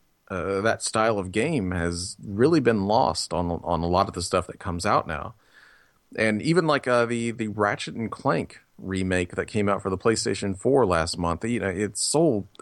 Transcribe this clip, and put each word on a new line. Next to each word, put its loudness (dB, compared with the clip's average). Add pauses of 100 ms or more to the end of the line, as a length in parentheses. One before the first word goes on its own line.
(300)
uh, -2
that 0
style 2
of -6
game 0
has -4 (100)
really 4
been 4
lost 2
on, 0 (140)
on 0
a 0
lot 2
of -10
the -6
stuff -2
that -14
comes -4
out 2
now. -8 (840)
And 0
even, 2
like, 0
uh, 4
the, -2
the -4
Ratchet -2
and -4
Clank -2 (160)
remake -2
that -2
came 0
out 0
for -2
the -2
PlayStation 0
four 4
last 2
month, -2
you -2
know, -2
it -4
sold 2 (140)